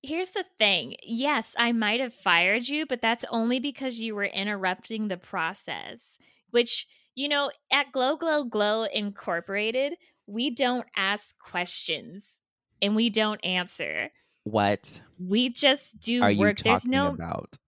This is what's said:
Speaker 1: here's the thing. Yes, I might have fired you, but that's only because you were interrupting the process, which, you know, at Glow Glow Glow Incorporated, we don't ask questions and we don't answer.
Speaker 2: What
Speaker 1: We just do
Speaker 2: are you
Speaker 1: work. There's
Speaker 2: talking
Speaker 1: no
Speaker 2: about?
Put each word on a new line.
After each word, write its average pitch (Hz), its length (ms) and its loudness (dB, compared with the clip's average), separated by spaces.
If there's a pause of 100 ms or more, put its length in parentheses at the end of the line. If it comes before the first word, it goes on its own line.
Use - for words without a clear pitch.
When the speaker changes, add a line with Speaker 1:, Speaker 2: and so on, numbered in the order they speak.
Speaker 1:
here's 320 280 -4
the 381 140 -4 (140)
thing. 190 440 2
Yes, 247 560 0
I 233 140 2
might 220 280 2
have 247 140 -6
fired 196 540 2
you, 302 180 -2
but 240 160 -4
that's 233 280 2
only 233 280 0
because 262 400 -6
you 220 160 -4
were 202 120 -2
interrupting 202 840 -2
the 185 80 -2
process, - 1000 -8 (340)
which, - 360 2 (300)
you 269 120 -4
know, 285 220 2 (220)
at 277 180 2
Glow 269 260 2
Glow 302 280 0
Glow 214 400 2
Incorporated, 208 1080 -4 (320)
we 226 240 -2
don't 247 440 0
ask 196 440 -2
questions - 1000 -6 (420)
and 202 120 2
we 226 160 4
don't 214 340 0
answer. 175 680 -4 (320)
Speaker 2:
What 104 580 0 (160)
Speaker 1:
We 208 300 0
just 269 500 2
do 233 240 0
Speaker 2:
are 202 80 6
you 202 100 4
Speaker 1:
work. 208 200 4
There's 220 200 4
Speaker 2:
talking 247 120 -2
Speaker 1:
no 277 160 4
Speaker 2:
about? - 480 -6 (120)